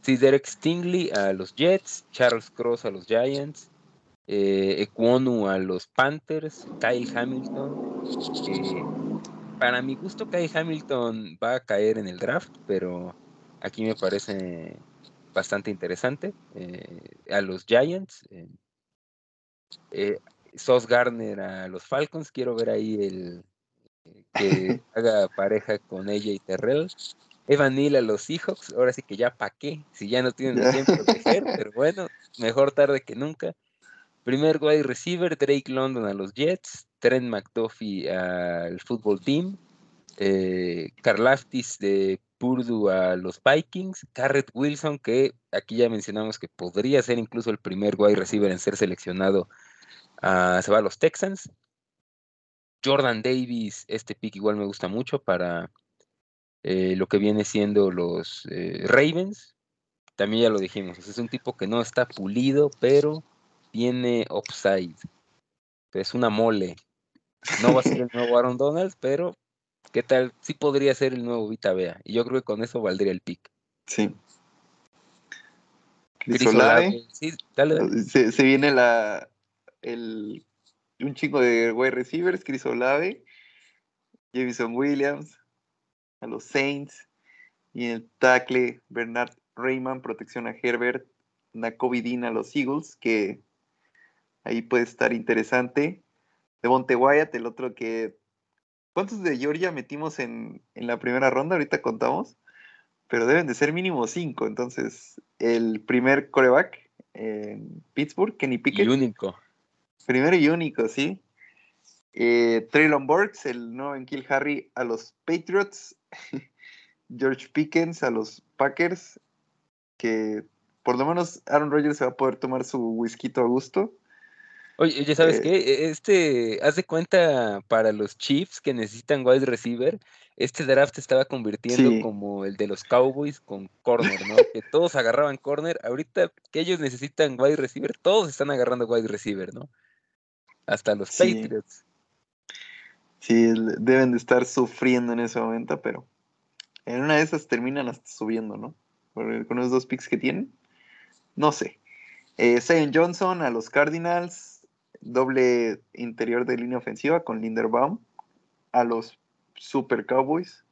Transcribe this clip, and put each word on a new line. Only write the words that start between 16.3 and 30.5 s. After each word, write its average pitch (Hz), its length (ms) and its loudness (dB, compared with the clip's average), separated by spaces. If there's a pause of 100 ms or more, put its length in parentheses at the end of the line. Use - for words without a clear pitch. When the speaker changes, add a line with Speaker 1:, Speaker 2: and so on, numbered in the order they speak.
Speaker 1:
eh, 90 460 -16 (300)
a 101 100 0
los 92 240 -8
Giants, 135 680 2
eh, 87 160 -20 (1400)
eh, 101 280 -4 (360)
Sauce 123 320 2
Gardner 117 540 0
a 95 260 -10
los 92 160 -14
Falcons, 147 480 -6
quiero 123 240 -4
ver 117 160 -2
ahí 107 320 -4
el, 90 400 -10 (640)
eh, 85 180 -20 (100)
que 98 540 0
Speaker 2:
<laughs> - 80 -16
Speaker 1:
haga 110 320 2
pareja 104 500 -2
con 95 320 -10
A 104 40 -2
J 104 160 -4 (160)
Terrell. 120 420 -2 (600)
Evan 139 260 4
Neal 143 200 4
a 127 60 6
los 110 200 0
Seahawks, - 520 -8
ahora 127 200 2
sí - 80 -10
que 98 160 -12
ya 120 180 0
pa' 104 140 -6
qué, 147 420 -10
si - 160 -12
ya 123 140 2
no 127 100 0
tienen 127 320 -2